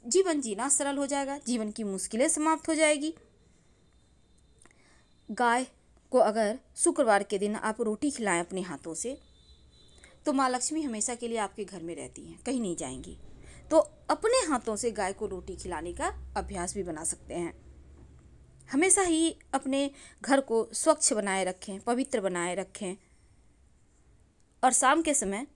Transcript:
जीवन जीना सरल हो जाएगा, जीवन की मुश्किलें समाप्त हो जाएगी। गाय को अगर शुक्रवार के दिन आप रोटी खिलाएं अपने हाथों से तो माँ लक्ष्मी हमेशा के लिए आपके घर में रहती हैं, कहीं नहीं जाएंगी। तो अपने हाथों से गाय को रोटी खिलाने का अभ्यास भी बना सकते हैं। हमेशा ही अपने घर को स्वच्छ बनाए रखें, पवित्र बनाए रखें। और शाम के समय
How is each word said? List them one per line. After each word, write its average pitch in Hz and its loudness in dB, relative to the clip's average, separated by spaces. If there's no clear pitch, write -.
जीवन 339 4
जीना 220 -4
सरल 277 0
हो 277 0
जाएगा, 277 -2
जीवन 226 -4
की 220 -8
मुश्किलें 202 0
समाप्त 311 0
हो 330 2
जाएगी। 302 2
गाय 240 2
को 254 4
अगर 220 4
शुक्रवार 240 4
के 202 -2
दिन 208 0
आप 214 -2
रोटी 214 0
खिलाएं 196 0
अपने 180 -4
हाथों 170 -8
से 254 -8
तो 302 2
माँ 269 4
लक्ष्मी 254 -2
हमेशा 240 -4
के 240 -8
लिए 233 -4
आपके 202 -4
घर 175 -12
में 165 -8
रहती 135 -14
हैं, 160 -16
कहीं 254 -2
नहीं 180 -2
जाएंगी। 131 -10
तो 311 8
अपने 440 2
हाथों 233 0
से 233 -2
गाय 196 -2
को 208 -6
रोटी 185 -8
खिलाने 170 -8
का 330 -6
अभ्यास 185 -4
भी 202 -4
बना 160 -6
सकते - -8
हैं। 165 -4
हमेशा 370 4
ही 330 2
अपने 277 -2
घर 277 4
को 226 0
स्वच्छ 302 2
बनाए 196 0
रखें, 190 -6
पवित्र 233 -2
बनाए 180 -2
रखें। 185 -8
और 254 6
शाम 277 6
के 320 2
समय 208 -2